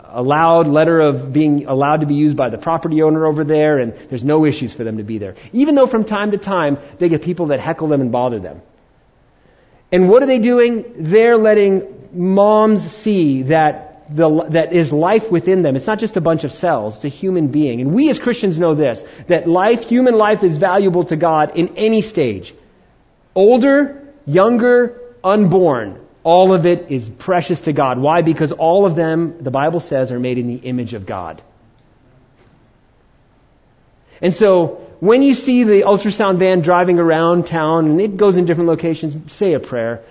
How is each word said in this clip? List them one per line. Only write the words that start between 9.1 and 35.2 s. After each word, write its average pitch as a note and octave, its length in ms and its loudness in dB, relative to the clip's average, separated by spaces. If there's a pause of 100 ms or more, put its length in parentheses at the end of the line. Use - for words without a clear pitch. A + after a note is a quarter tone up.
And F3+ 160 4
what A#3+ 140 8
are C#4 40 0
they C4 120 2
doing? A#3+ 460 2 (120)
They're A3 400 4
letting G#3 460 4 (320)
moms G3 760 2
see D#3 520 0
that D3+ 460 0 (240)
the, D#3 160 2 (200)
that D#3 240 -2
is D#3+ 200 0
life G3 380 0
within F#3 320 0
them. C3+ 140 0
It's C3 100 -6
not G#3+ 140 -4
just G#3+ 160 -4
a F3+ 40 0
bunch D#3+ 220 0
of C#3 100 -8
cells. A2+ 440 -4
It's - 80 -20
a C#3+ 40 -4
human F3 380 -4
being. C3 340 -2
And C#3+ 140 -2
we C#4+ 160 2
as - 80 -2
Christians G#3 400 -4
know E3 160 2
this, C#3+ 300 -2 (240)
that E3 180 0
life, G3+ 420 0
human B3 280 2
life G#3 260 2
is D#3+ 160 0
valuable F3+ 460 0
to F3 100 -4
God D#3 400 0
in E3+ 220 -4
any A3 260 0
stage. B2+ 500 -4 (840)
Older, B3+ 680 2 (240)
younger, A#3+ 720 2 (220)
unborn, E3+ 760 0 (240)
all F#3 280 4
of F3 140 2
it F3 220 0
is B2 200 -6
precious F3 540 -4
to D#3+ 100 -4
God. C3 280 -2
Why? D#3+ 220 2
Because D#3 280 0
all E3+ 340 2
of E3+ 120 0
them, D#3+ 460 -2
the B2+ 100 -8
Bible D#3 260 -2
says, C3 320 -4
are B2 80 -6
made B2 200 -4
in B2 100 -6
the A#2+ 80 -8
image B2 380 -8
of F#2+ 120 -14
God. F2 340 -12 (2750)
And F3 140 0
so, F3+ 540 0 (100)
when A#3 240 2